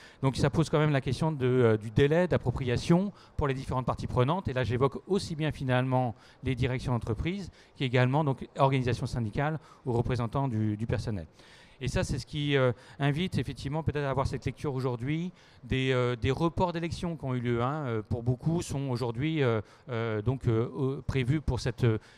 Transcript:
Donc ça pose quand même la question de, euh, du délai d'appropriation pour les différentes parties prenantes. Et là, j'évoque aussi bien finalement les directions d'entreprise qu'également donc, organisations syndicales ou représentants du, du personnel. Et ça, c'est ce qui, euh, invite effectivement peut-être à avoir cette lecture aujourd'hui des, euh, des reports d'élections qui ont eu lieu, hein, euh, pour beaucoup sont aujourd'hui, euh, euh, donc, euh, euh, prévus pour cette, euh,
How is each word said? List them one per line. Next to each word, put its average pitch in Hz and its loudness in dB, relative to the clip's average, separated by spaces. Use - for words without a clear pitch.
Donc 135 0
ça 147 4
pose 160 0
quand 156 2
même 151 4
la 135 2
question 156 0
de, 127 -2
euh, 123 6
du 107 -6
délai 151 4
d'appropriation 127 2
pour 147 -2
les 131 0
différentes 131 -4
parties 120 -4
prenantes. 143 2
Et 135 -4
là, 127 0
j'évoque 123 0
aussi 180 -2
bien 147 -2
finalement 127 0
les 127 0
directions 127 0
d'entreprise 160 -4
qu'également 127 2
donc, 135 -2
organisations 131 2
syndicales 139 -2
ou 135 -2
représentants 120 0
du, 107 0
du 113 -6
personnel. 104 -4
Et - -4
ça, 185 0
c'est 147 -4
ce 123 -8
qui, 147 0
euh, 127 6
invite 147 0
effectivement 143 -4
peut-être 143 -2
à 135 -2
avoir 135 0
cette - -6
lecture 139 -4
aujourd'hui 131 -2
des, 131 0
euh, 123 2
des 131 0
reports 165 0
d'élections 170 -4
qui 147 -10
ont 131 -2
eu 123 -2
lieu, 117 0
hein, 143 -2
euh, 113 -2
pour 120 -2
beaucoup 151 0
sont 139 -4
aujourd'hui, 127 0
euh, 113 4
euh, 113 -2
donc, 123 -2
euh, 113 2
euh, 135 -2
prévus 135 0
pour 123 -2
cette, - -4
euh, 113 4